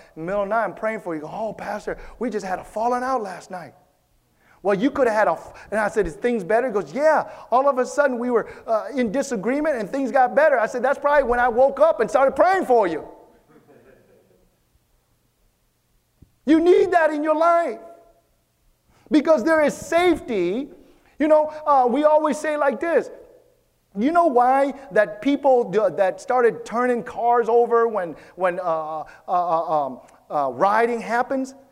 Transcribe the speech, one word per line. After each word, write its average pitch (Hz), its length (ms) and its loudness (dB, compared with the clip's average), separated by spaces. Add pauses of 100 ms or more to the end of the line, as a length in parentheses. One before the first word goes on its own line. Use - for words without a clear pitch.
(140)
in 156 80 -14
the 165 40 -8
middle 202 160 -4
of 196 60 -6
the - 20 -4
night, 226 120 0
I'm 180 120 -6
praying 220 260 -6
for 165 160 -8
you." 151 80 -10
"Oh, 190 280 -10
Pastor, 196 460 -10 (220)
we 240 100 -4
just 196 160 -8
had 180 140 -6
a - 40 -16
falling 247 380 -4
out 262 180 -2
last 185 300 -12
night." 175 240 -16 (880)
"Well, 202 140 0
you 208 120 0
could 285 200 0
have 214 80 0
had 214 100 4
a," 175 60 2
f-, - 400 -12
and 208 80 -2
I 208 80 0
said, 196 180 -2
"Is 156 80 -8
things 240 300 -4
better?" 226 240 0
He 233 40 -8
goes, 170 200 -4
"Yeah." 277 360 2 (220)
All 269 180 2
of 269 100 0
a 254 60 0
sudden, 254 360 -2
we 247 100 -4
were, 220 160 0 (220)
uh, 214 260 -2
in 247 160 0
disagreement, 262 640 -2
and 214 160 -6
things 269 220 -4
got 247 240 2
better. 285 240 4
I 214 60 0
said, 226 180 -6
"That's 269 140 0
probably 285 260 2
when 240 160 0
I 247 80 2
woke 262 320 2
up 320 180 4
and 220 100 0
started 269 280 2
praying 349 300 2
for 233 200 4
you." 156 180 -6 (3500)
You 311 160 4
need 359 320 4
that 320 180 4
in 302 140 -4
your 311 100 2
life 330 460 0 (1300)
because 311 320 4
there 320 180 2
is 285 160 0
safety. 269 960 -2 (480)
You 285 80 0
know, 302 260 4 (140)
uh, 262 240 4
we 285 140 0
always 302 340 2
say 311 180 -4
like 285 220 0
this, 320 320 0 (880)
"You 240 160 0
know 349 140 4
why 262 480 2 (180)
that 208 280 0
people 269 440 2
do, 196 260 0
that 185 300 -2
started 240 440 0
turning 240 380 -2
cars 233 460 0
over 233 400 4
when, 180 260 -6 (220)
when, 180 240 -2
uh, - 40 -8
uh, 160 400 -6 (220)
uh, 170 600 0
um, 127 140 -10 (300)
uh, 147 220 -2
riding 214 480 0
happens? 254 560 -4 (160)